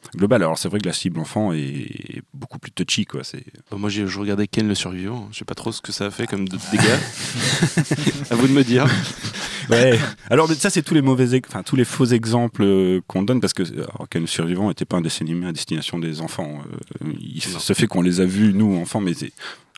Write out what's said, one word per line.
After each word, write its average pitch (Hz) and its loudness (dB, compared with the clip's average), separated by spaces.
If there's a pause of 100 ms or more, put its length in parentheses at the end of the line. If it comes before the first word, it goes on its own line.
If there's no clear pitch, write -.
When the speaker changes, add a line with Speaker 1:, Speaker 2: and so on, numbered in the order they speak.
(160)
Speaker 1:
global. 104 4
Alors, 80 0
c'est - -4
vrai 101 -2
que 95 -4
la 85 -2
cible 85 -4
enfant 98 -2
est, 78 -2
est - -8 (120)
beaucoup - -14
plus - -18
touchy, - -2
quoi. - -8
C'est - -14 (260)
Speaker 2:
Bah, 101 -8
moi, 104 -2
j'ai, 101 -2
je 92 -4
regardais 101 0
Ken 110 0
le 101 2
survivant. 98 -6
Je - -14
sais 107 -12
pas - -8
trop - -6
ce 113 -8
que - -10
ça 104 -4
a 104 -8
fait 120 -6
comme 98 -4
de 92 -6 (140)
dégâts. 107 4 (1300)
<laughs> - -6
À 117 2
vous 123 6
de 135 4
me 139 6
dire. 123 4 (840)
Speaker 1:
Ouais. 120 6 (320)
Alors, 151 6
mais 160 2
ça, 196 0
c'est 175 2
tous 160 0
les 151 6
mauvais 131 4
ex-, 131 0
enfin, 95 -8
tous - -2
les 123 6
faux - 2
exemples, 117 2
euh, 95 4
qu'on 95 0
donne, 120 2
parce 95 0
que, 98 -2 (100)
alors, - -10
Ken 85 -2
le 82 -2
survivant 90 0
n'était - -2
pas - 0
un 87 2
dessin - -2
animé 87 -4
à 87 -4
destination - -4
des 80 -4
enfants. 78 -8 (420)
Euh, 78 -6
il - -10 (120)
Speaker 2:
Non. 82 -8
Speaker 1:
se 95 0
fait 113 2
qu'on 90 0
les 90 2
a 92 4
vus, 101 4
nous, 101 4
enfants, 87 -4
mais 90 0
c'est, 69 -8 (460)